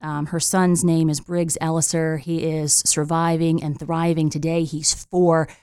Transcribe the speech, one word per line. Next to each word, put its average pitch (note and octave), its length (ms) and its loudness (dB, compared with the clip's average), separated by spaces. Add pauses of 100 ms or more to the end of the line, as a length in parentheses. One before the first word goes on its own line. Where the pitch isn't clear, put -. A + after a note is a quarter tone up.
Um, D3 240 -4
her E3 140 -4
son's F3+ 440 2
name D#3+ 240 4
is D3 120 0
Briggs F3 420 -4
Elliser. D#3+ 560 0
He E3 260 -4
is D#3 300 0 (100)
surviving E3 800 0
and D3 160 -6
thriving E3 500 0
today. E3 360 -2
He's D3+ 280 -4 (140)
four. E3+ 420 2 (140)